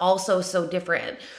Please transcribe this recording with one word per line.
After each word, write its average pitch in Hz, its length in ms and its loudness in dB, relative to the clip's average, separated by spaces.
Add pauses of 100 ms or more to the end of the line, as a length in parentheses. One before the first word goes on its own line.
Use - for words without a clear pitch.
also 185 420 4
so 180 240 0
different. 170 520 -2 (200)